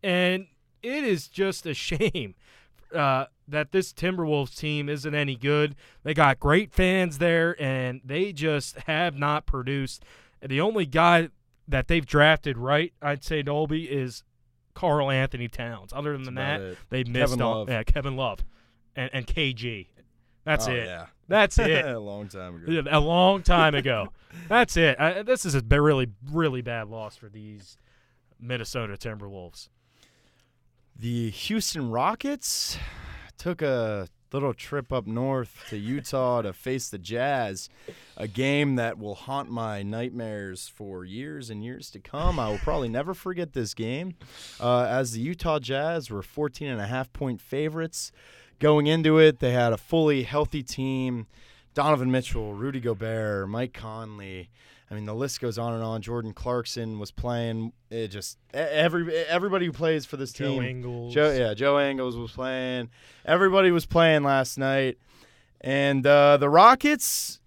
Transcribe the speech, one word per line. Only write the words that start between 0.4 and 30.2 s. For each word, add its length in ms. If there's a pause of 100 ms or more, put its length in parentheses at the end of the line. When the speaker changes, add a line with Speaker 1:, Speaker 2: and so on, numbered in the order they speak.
Speaker 1:
it 220
is 240
just 380
a 80
<laughs> 0
shame, 600 (600)
uh, 320 (200)
that 260
this 200
Timberwolves 640
team 320
isn't 260
any 220
good. 380 (300)
They 100
got 260
great 320
fans 460
there, 420
and 420
they 300
just 540
have 280
not 300
produced. 580 (380)
The 220
only 240
guy 420 (400)
that 200
they've 180
drafted 500
right, 460
I'd 200
say, 200
Dolby, 480
is 340 (480)
Karl 380
Anthony 380
Towns. 440
Other 200
than 220
Speaker 2:
That's 0
about 260
Speaker 1:
that, 40
Speaker 2:
it. 140 (100)
Speaker 1:
they 160
missed 280
Speaker 2:
Kevin 100
Speaker 1:
on 160
Speaker 2:
Love. 100
Speaker 1:
yeah, 140
Kevin 340
Love 220 (580)
and, 160
and 140
K 260
G. 380 (540)
That's 220
Speaker 2:
Oh, 60
Speaker 1:
it. 140
Speaker 2:
yeah. 200 (220)
Speaker 1:
That's 300
Speaker 2:
<laughs> 0
Speaker 1:
it. 260
Speaker 2:
A 160
long 280
time 280
ago. 160
Speaker 1:
Yeah, 180
a 100
long 420
time 320
ago. 340 (200)
Speaker 2:
<laughs> 200
Speaker 1:
That's 300
it. 200
I, 260
this 200
is 100
a 80
b-, 160
really, 300 (240)
really 300
bad 260
loss 280
for 120
these 480 (640)
Minnesota 540
Timberwolves. 720 (1300)